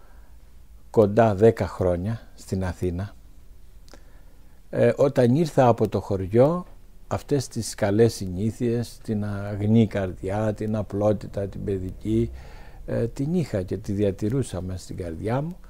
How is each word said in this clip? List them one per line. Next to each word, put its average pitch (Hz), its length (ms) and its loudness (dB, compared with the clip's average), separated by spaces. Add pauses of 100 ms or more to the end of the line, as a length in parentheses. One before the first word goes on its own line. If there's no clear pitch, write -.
(880)
κοντά 110 460 4
δέκα 107 320 6
χρόνια 92 540 0 (140)
στην - 280 -4
Αθήνα. 90 520 -4 (1500)
Ε, 117 260 4
όταν 127 400 4
ήρθα 147 320 4
από 113 200 4
το 101 120 -2
χωριό, 113 680 2 (420)
αυτές - 400 -2
τις - 280 -8
καλές 107 380 4
συνήθειες, 113 880 -4
την 104 220 -4
αγνή 104 600 2
καρδιά, 101 680 -2
την 107 220 -4
απλότητα, 101 720 -2
την 95 160 -10
παιδική, 98 680 -2 (540)
ε, 117 220 -2
την 143 260 -4
είχα 131 280 0
και 95 160 -4
τη 104 140 -6
διατηρούσα 101 720 -2
μέσα 92 180 -8
στην - 180 -14
καρδιά 92 440 -4
μου. 170 160 -8 (120)